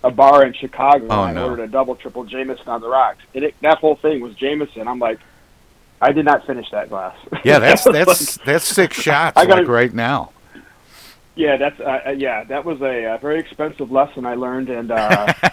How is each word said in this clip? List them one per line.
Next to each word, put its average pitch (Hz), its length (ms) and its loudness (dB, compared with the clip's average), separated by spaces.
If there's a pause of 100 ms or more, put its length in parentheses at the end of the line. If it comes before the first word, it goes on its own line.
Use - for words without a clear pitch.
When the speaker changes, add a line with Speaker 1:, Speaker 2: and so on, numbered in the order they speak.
Speaker 1:
a 123 80 2
bar 139 340 6
in 120 80 -8
Chicago, 135 560 0
Speaker 2:
Oh, 104 160 2
Speaker 1:
and 85 120 -4
I 87 40 -4
Speaker 2:
no. 127 80 -4
Speaker 1:
ordered 117 140 -8
a 110 40 -10
double 127 280 -2
triple 123 280 -14
Jameson 131 440 -10
on 117 140 -6
the 117 80 -10
rocks. 127 340 0 (120)
And 135 100 -6
it, 147 160 -4
that 151 160 2
whole 151 180 0
thing 156 240 -2
was 120 160 -12
Jameson. 143 520 -6
I'm 123 120 -8
like, 113 200 -4 (840)
"I 131 100 4
did 147 140 0
not 143 220 2
finish 123 240 -8
that 104 180 -8
glass." 95 260 -10 (160)
<laughs> - 140 -10
Speaker 2:
Yeah, 143 140 6
that's, 131 260 4
Speaker 1:
It 240 80 8
was 160 120 4 (120)
Speaker 2:
that's, - 220 -6
Speaker 1:
like - 80 -16
Speaker 2:
that's 156 180 0
six - 340 0
shots, 151 380 2
Speaker 1:
I 170 80 8
gotta 180 160 4
Speaker 2:
like, 151 80 0
right 120 240 2
now. 117 380 -4 (1040)
Speaker 1:
Yeah, 151 220 0
that's, 143 220 -4
uh, 131 280 -4
uh, - 100 -6
yeah, 120 280 -4
that 135 200 -8
was 151 160 -6
a, 127 220 -4 (100)
a 113 60 -6
very 151 200 -4
expensive 147 520 -8
lesson 135 340 0
I 120 80 -6
learned, 127 360 -6
and, 117 200 -8
uh, 107 440 0
Speaker 2:
<laughs> - 100 -4
Speaker 1:
<laughs> - 100 -